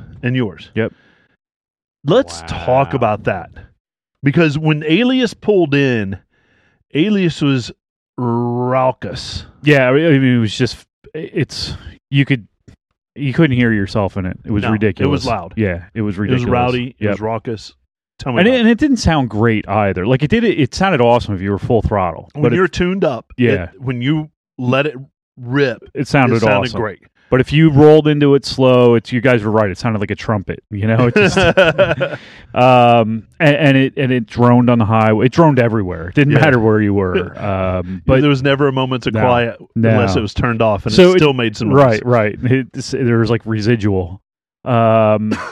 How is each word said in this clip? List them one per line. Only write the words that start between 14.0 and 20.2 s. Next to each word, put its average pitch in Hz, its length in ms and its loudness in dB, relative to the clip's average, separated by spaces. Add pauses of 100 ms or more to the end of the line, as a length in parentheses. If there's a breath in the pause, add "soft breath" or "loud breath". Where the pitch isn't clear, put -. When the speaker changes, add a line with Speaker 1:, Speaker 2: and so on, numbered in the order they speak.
Speaker 2:
in 95 100 -6
it. 92 200 -8
It 117 60 -6
was 104 120 -2
Speaker 1:
No, 120 60 -2
it - 20 0
was - 40 0
Speaker 2:
ridiculous. 117 500 -2
Speaker 1:
loud. 98 320 -6
Speaker 2:
Yeah, 90 360 -4
it 113 80 -6
was 104 160 -6
Speaker 1:
It 101 40 -4
was 202 80 -4
Speaker 2:
ridiculous. 123 200 -2
Speaker 1:
rowdy. 123 500 -2
It 107 100 -4
was 98 80 -4
Speaker 2:
Yep. 101 40 -12
Speaker 1:
raucous. 110 540 -10 (440)
Tell 135 140 -8
me 117 60 0
Speaker 2:
And 185 80 4
it, 247 40 2
Speaker 1:
about 262 60 2
it. 240 40 0
Speaker 2:
and 226 80 4
it 233 80 2
didn't 277 200 0
sound 151 320 0
great 107 380 0
either. 98 380 -2
Like, 131 180 0